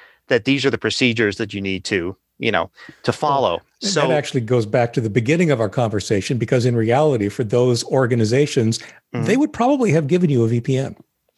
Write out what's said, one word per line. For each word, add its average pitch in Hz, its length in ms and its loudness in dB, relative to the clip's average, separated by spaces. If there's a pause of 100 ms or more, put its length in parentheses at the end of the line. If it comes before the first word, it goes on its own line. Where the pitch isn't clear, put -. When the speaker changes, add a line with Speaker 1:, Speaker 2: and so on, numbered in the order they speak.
(280)
Speaker 1:
that 117 160 2
these 135 200 0
are 135 60 2
the - 80 -2
procedures 113 600 0
that 104 140 -6
you 101 80 -6
need 95 240 -6
to, 92 320 -4 (220)
you 117 140 -2
know, 87 180 -2 (320)
to - 80 -4
Speaker 2:
Well, - 20 2
Speaker 1:
follow." 135 420 0 (280)
Speaker 2:
and 202 80 -4
Speaker 1:
So 170 120 0
Speaker 2:
that 139 100 0
actually 147 300 -2
goes 117 220 0
back 117 300 -2
to - 60 -2
the 113 100 -2
beginning 147 400 0
of 127 100 0
our 107 80 0
conversation, 107 680 -2
because 120 260 0
in 123 100 2
reality, 117 540 2
for 120 160 -4
those 120 400 2
organizations, 120 960 2 (340)
Speaker 1:
Mm-hmm. 113 140 -4
Speaker 2:
they 214 100 2
would 302 160 0
probably 254 380 2
have 156 160 2
given 175 240 2
you 120 140 4
a 110 40 2
V 120 140 0
P 131 160 -2
N. - 180 -6 (420)